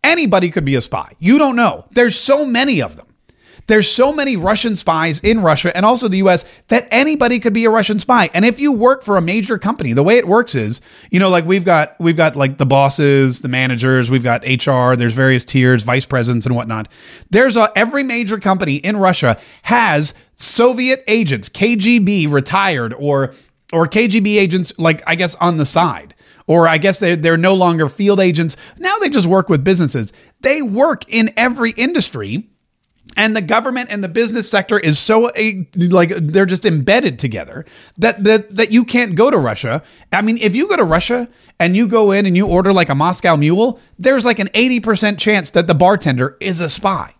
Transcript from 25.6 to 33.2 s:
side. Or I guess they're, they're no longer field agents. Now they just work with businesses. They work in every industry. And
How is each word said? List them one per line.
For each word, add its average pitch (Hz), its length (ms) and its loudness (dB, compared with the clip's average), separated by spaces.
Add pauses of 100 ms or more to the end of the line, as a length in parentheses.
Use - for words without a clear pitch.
side. 135 480 -4 (320)
Or 165 220 4
I 160 100 2
guess 185 220 0
they're, 175 160 0
they're 165 200 0
no 185 200 2
longer 170 340 2
field 202 300 0
agents. 170 360 0 (220)
Now 381 220 -4
they 392 100 -2
just 254 160 0
work 185 240 2
with 143 140 2
businesses. 151 500 -2 (280)
They 294 200 0
work 254 460 0
in 220 280 0
every 233 360 0
industry. 214 760 -4 (680)
And 214 180 0